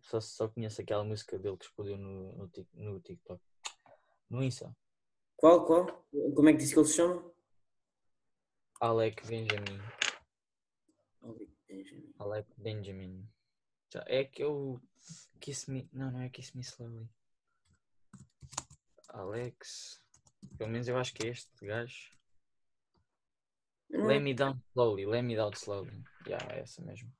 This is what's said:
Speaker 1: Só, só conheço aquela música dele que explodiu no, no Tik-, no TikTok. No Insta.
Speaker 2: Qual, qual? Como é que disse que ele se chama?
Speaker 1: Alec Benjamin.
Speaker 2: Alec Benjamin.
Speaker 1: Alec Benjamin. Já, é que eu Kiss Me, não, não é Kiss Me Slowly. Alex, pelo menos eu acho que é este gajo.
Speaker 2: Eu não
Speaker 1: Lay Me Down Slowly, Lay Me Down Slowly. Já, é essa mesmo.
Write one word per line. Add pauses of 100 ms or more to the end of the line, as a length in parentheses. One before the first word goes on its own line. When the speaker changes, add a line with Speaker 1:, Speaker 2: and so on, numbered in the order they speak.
Speaker 1:
Só,
só
conheço
aquela
música
dele
que
explodiu
no,
no
Tik-,
no
TikTok. (880)
No
Insta. (600)
Speaker 2:
Qual,
qual? (480)
Como
é
que
disse
que
ele
se
chama? (1500)
Speaker 1:
Alec
Benjamin. (1400)
Speaker 2:
Alec (160)
Benjamin.
Speaker 1:
Alec
Benjamin. (640)
Já,
é
que
eu (600)
Kiss
Me,
não,
não
é
Kiss
Me
Slowly. (2000)
Alex, (520)
pelo
menos
eu
acho
que
é
este
gajo. (1700)
Speaker 2:
Eu
não
Speaker 1:
Lay
Me
Down (100)
Slowly,
Lay
Me
Down
Slowly. (240)
Já, (140)
é
essa
mesmo.